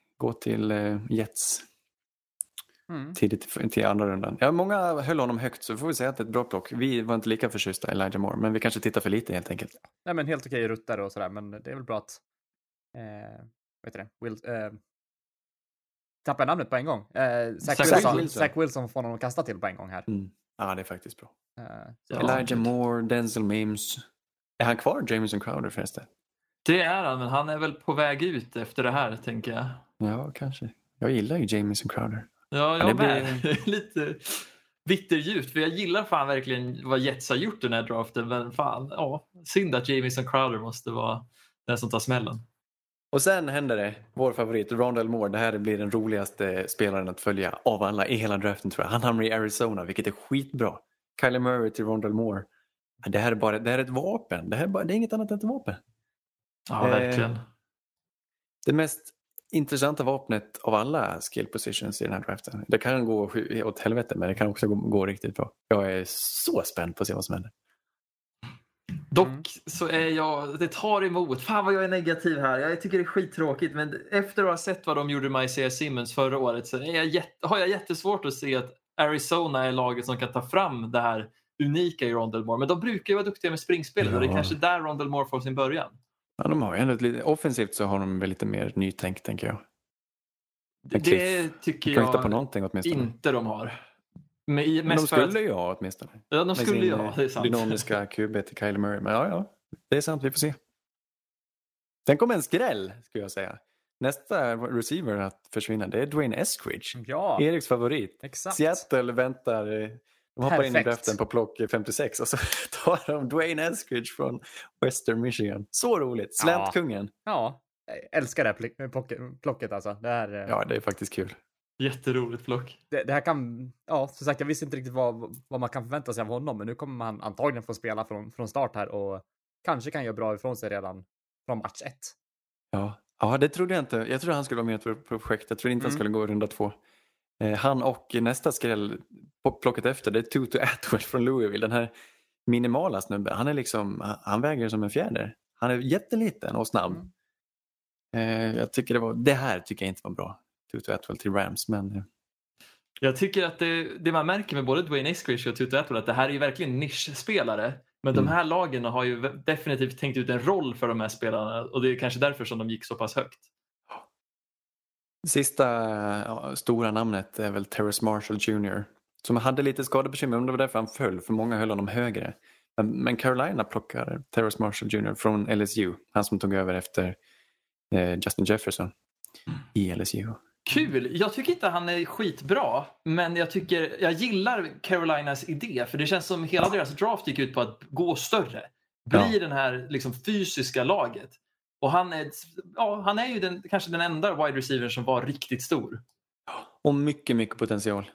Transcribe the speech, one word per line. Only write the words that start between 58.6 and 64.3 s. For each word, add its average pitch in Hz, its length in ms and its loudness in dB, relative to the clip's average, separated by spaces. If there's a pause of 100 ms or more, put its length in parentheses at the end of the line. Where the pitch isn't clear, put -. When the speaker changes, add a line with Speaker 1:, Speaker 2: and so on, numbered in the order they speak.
Speaker 1:
det 139 60 6
mest 151 280 2 (520)
intressanta 143 520 2
vapnet 127 580 -2
av 110 120 2
alla 107 460 0
skill - 260 -4
positions 101 560 -6
i - 20 0
den 104 80 -2
här 98 80 -4
draften. - 480 -8
Det 110 100 6
kan 127 260 2
gå 107 240 2
sju-, 110 340 -2
åt 107 180 -4
helvete, 113 380 2
men 90 100 0
det 98 60 0